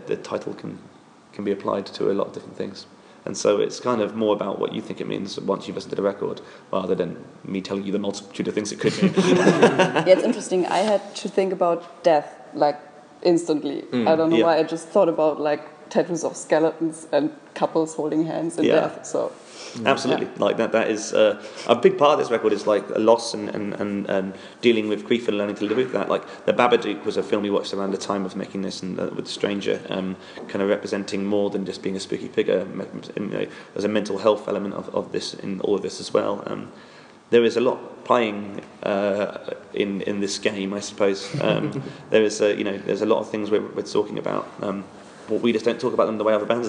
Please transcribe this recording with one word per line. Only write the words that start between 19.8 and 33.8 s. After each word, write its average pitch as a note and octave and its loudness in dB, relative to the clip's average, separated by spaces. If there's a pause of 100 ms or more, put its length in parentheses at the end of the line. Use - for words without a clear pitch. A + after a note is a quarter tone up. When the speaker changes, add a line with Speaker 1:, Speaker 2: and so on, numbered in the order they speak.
Speaker 1:
Absolutely. C3 2 (100)
Speaker 2:
Yeah. G#2 0
Speaker 1:
Like, G2+ 2
that, A2+ 0
that A2 2
is, G#2 -2
uh, G#2+ 4 (240)
a A#2+ 8
big - 4
part C#3+ 8
of C#3 4
this B2+ 0
record A2 2
is, G2+ -2
like, G#2 2
a - 0
loss A2+ 4
and, G#2 -6
and, G#2 -4
and, G2+ -4
and F#2+ -2 (260)
dealing A2+ 4
with G#2 -2
grief A#2 0
and G#2 0
learning G2+ -2
to G#2 -2
live G#2+ 0
with B2+ 0
that. G2+ -2
Like, F#2+ 0 (240)
The G#2 4
Babadook A#2 2
was G#2 -2
a F#2 0
film G2+ 0
we G#2 0
watched G2 0
around G2 -2
the F#2+ -2
time G2 -4
of F#2 -6
making G2 -6
this F#2+ -8
and, F2+ -6
uh, F2+ -2
with - -8
The - -10
Stranger, G2+ -2
um, F#2+ -4 (320)
kind G2+ -2
of G2 2
representing G2+ -2
more G2+ 2
than G2+ -4
just - -8
being F#2+ -4
a F#2+ -4
spooky - -6
figure. G2+ 2
Me-, F#2+ -8 (320)
you G#2 -2
know, G2+ -4 (260)
there's G2 -4